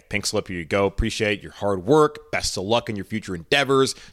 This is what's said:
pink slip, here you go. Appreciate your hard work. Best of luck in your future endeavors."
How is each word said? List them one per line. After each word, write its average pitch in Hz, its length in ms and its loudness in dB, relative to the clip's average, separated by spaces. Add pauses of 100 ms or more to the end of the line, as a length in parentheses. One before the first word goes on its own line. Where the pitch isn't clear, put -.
pink 101 180 -4
slip, 104 220 -2
here 90 100 -6
you 85 60 -8
go. 98 220 2
Appreciate 104 540 -2
your 78 120 -18
hard 98 340 -2
work. 151 460 2
Best - 240 -4
of 95 80 -4
luck 117 260 0
in 107 60 -6
your 95 80 -8
future 98 320 -8
endeavors." 135 580 2 (180)